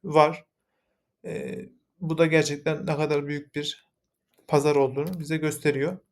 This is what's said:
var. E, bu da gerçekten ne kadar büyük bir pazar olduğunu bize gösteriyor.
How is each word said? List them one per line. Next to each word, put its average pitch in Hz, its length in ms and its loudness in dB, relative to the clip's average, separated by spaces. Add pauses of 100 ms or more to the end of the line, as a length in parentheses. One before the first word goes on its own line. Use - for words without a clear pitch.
var. 156 400 2 (800)
E, - 360 -8 (400)
bu 160 180 -4
da 165 80 6
gerçekten 151 600 0
ne 151 100 -2
kadar 147 300 -2
büyük 143 280 -8
bir - 340 -8 (600)
pazar 147 280 4
olduğunu 143 440 0
bize 156 160 -4
gösteriyor. 151 600 -2 (140)